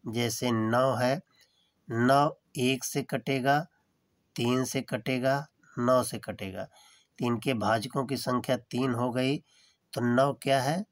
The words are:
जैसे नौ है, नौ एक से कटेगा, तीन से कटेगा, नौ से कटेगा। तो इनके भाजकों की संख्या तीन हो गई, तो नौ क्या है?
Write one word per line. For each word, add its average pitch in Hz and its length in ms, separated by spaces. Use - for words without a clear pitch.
जैसे 120 480
नौ 117 420
है, 127 280
नौ 135 400
एक 127 260
से - 200
कटेगा, 135 560
तीन 127 300
से 131 180
कटेगा, 131 600
नौ 127 260
से 120 160
कटेगा। 98 440
तो - 600
इनके 120 300
भाजकों 110 500
की 123 120
संख्या 123 400
तीन 123 360
हो 120 180
गई, 131 260
तो - 640
नौ 127 320
क्या 135 260
है? 147 180